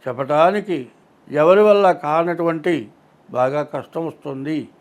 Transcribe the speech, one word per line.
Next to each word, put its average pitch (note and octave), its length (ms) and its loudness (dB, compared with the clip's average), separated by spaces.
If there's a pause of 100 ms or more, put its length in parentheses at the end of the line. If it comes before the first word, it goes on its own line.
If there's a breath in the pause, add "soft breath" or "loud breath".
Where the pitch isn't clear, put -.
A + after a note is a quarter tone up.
చెప్పటానికి D#3 720 0 (500)
ఎవరి F3 400 4
వల్ల G3+ 180 4 (180)
కానటువంటి E3 720 -2 (540)
బాగా C3 320 -2 (120)
కష్టం D#3+ 360 -8
వస్తుంది C#3+ 500 -8 (220)